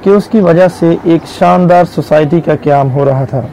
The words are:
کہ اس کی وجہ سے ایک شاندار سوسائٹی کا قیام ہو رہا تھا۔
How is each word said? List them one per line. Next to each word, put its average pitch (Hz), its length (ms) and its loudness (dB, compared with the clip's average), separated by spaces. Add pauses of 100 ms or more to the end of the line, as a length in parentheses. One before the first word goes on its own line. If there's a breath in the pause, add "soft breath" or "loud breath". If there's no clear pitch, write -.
کہ 196 80 0
اس 202 160 2
کی 220 140 0
وجہ 175 260 2 (120)
سے 170 260 0
ایک 165 180 0 (160)
شاندار 180 460 2 (100)
سوسائٹی 156 460 0
کا 156 120 -4 (100)
قیام 139 300 0
ہو 139 120 -2
رہا 135 200 -2
تھا۔ 127 180 -6 (100)